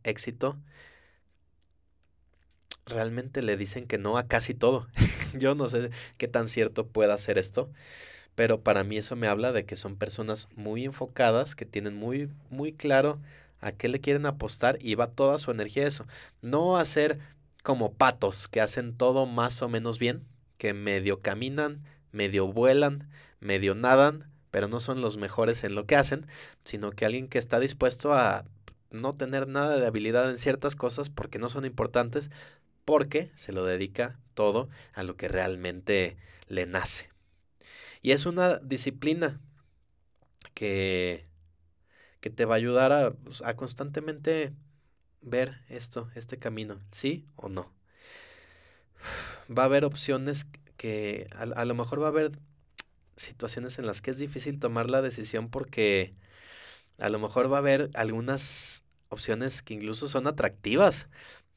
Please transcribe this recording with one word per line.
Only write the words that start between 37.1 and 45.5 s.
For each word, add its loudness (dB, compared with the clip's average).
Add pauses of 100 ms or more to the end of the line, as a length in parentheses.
Y 4
es 2
una 2
disciplina -2 (1160)
que, -2 (920)
que -8
te 0
va 4
a 8
ayudar 6
a, 4
pues, -12
a -4
constantemente -4 (680)
ver -2